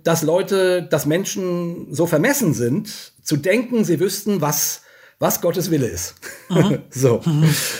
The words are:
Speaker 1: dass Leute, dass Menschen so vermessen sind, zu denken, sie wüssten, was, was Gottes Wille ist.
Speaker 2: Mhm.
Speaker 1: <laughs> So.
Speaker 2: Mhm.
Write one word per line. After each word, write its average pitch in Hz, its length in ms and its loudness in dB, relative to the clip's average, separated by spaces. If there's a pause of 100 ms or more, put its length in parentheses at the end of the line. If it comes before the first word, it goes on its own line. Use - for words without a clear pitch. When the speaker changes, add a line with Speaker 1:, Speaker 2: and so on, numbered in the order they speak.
Speaker 1:
dass 165 200 2
Leute, 180 600 2
dass 151 220 -2
Menschen 175 880 -4
so 156 140 2
vermessen 175 480 2
sind, 120 360 -2 (320)
zu - 140 -2
denken, 214 480 0
sie 160 160 0
wüssten, 196 400 -2
was, 151 400 -2 (380)
was - 240 -2
Gottes 170 280 0
Wille 143 180 2
ist. - 260 -8 (340)
Speaker 2:
Mhm. 175 360 4
Speaker 1:
<laughs> - 60 -20
So. 123 320 2
Speaker 2:
Mhm. 156 220 2 (360)